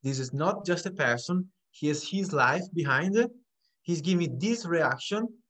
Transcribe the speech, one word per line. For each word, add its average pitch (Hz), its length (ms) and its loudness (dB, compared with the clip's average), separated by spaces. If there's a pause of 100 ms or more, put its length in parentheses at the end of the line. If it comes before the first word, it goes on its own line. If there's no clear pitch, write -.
This 135 160 -2
is 131 140 -4
not 180 340 0
just 175 180 -2
a 190 60 -4
person. 156 580 0 (220)
He - 160 -4
has 147 200 -2
his 190 240 -2
life 143 320 2 (120)
behind 160 400 2
it. 240 160 4 (500)
He's 170 200 -2
giving 165 360 2
this 214 300 -2
reaction 165 600 0 (220)